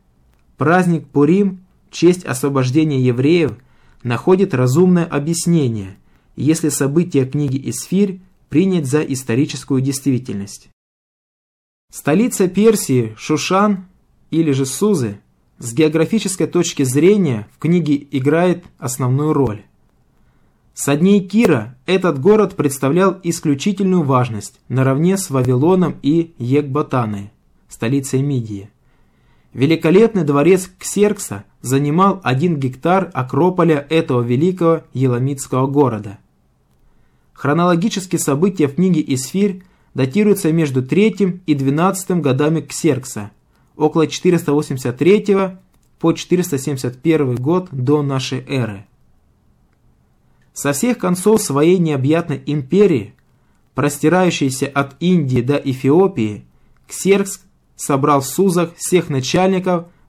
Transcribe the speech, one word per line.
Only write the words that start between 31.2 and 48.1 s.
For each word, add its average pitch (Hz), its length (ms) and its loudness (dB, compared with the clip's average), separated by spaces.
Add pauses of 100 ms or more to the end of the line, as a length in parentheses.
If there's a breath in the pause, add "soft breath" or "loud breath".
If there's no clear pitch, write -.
занимал 147 600 0
один 139 340 0
гектар 170 560 -2
акрополя 156 800 0
этого 160 320 0
великого 165 720 0
еламитского 131 760 -2
города. 113 520 0 (1160)
Хронологически 175 840 -2
события 160 520 0
в 127 80 -8
книге 170 260 2 (120)
«Исфирь» 185 500 -4 (300 loud breath)
датируются 190 580 0
между 143 300 0
третьим 185 640 0
и 151 80 2
двенадцатым 160 680 0
годами 147 380 0
Ксеркса, 120 720 -4 (440)
около 156 300 2
четыреста 170 460 0
восемьдесят 135 460 -4
третьего 190 640 2 (380)
по 165 140 2
четыреста 175 460 -2
семьдесят 131 420 -6
первый 147 360 0
год 170 340 -2
до 139 320 0
нашей 131 440 -4